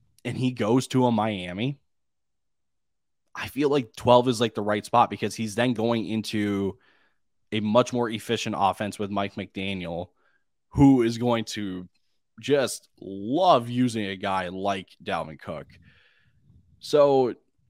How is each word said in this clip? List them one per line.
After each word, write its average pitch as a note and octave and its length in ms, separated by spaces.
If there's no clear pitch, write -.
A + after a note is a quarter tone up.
and A#2+ 120
he B2+ 140
goes A#2+ 380
to B2+ 180
a B2 60
Miami, G#2+ 640
I - 100
feel C#3 240
like C3+ 260
twelve B2 320
is, A#2 140
like, A2+ 140
the G#2+ 80
right G#2 200
spot A#2+ 280
because G#2 240
he's A2 180
then A#2+ 200
going A2+ 340
into G#2 720
a A2 80
much G#2+ 340
more A#2+ 160
efficient A2 480
offense F#2+ 400
with G2+ 140
Mike G2+ 240
McDaniel, F#2 720
who C3+ 340
is A#2 140
going A#2 280
to F#2 420
just C3 480
love A#2+ 680
using A#2+ 380
a F#2+ 100
guy F#2+ 320
like F#2+ 400
Dalvin D#2+ 380
Cook. D2+ 280
So C#3 560